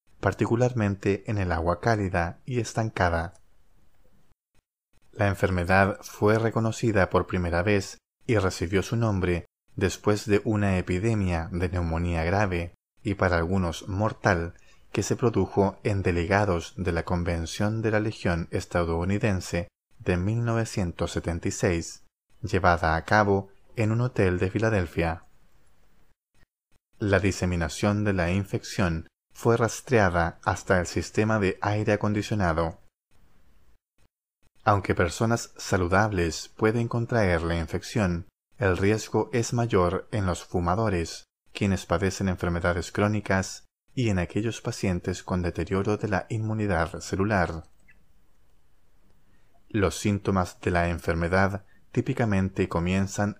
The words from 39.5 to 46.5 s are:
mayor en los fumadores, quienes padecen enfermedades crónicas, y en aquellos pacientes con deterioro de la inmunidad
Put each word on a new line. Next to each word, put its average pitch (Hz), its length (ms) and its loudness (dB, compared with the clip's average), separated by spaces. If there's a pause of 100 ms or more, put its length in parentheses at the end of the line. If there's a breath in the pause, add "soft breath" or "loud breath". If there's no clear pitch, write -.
mayor 101 580 2
en 104 140 0
los 87 180 -2
fumadores, 90 800 -2 (300)
quienes 98 320 0
padecen 92 420 0
enfermedades 90 640 -2
crónicas, 101 760 0 (280)
y 120 160 0
en 95 100 2
aquellos 107 420 -4
pacientes 95 600 -4
con 90 200 -2
deterioro 98 560 -2
de 110 100 -4
la 98 220 -2
inmunidad 104 720 -2